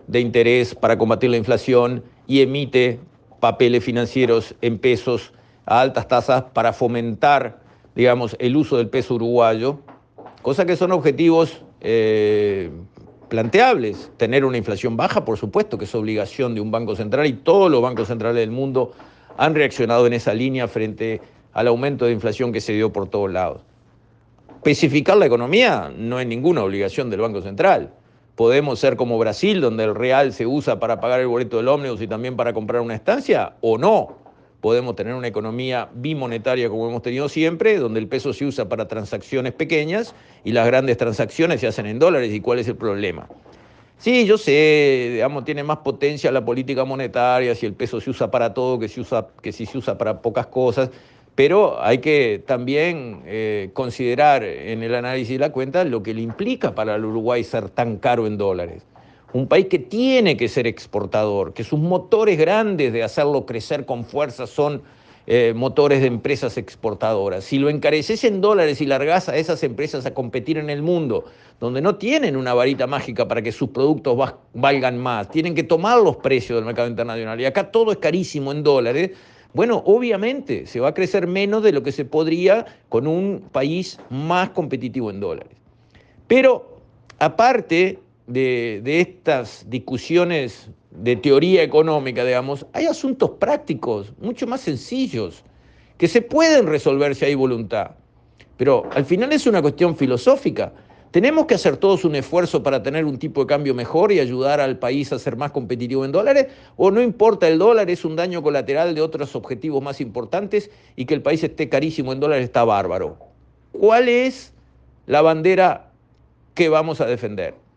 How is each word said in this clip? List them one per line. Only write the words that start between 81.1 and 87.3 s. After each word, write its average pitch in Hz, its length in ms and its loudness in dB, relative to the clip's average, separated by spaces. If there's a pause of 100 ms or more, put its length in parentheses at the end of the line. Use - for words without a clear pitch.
menos 202 380 -2
de 208 80 6
lo 139 100 -2
que 135 80 -6
se 139 140 -6
podría 170 600 2 (240)
con 127 200 0
un 185 420 -4
país 156 480 -4 (120)
más 170 400 -2
competitivo 127 600 -6
en 98 80 -10
dólares. 90 380 -10 (720)
Pero 262 500 4 (400)
aparte 190 800 2 (300)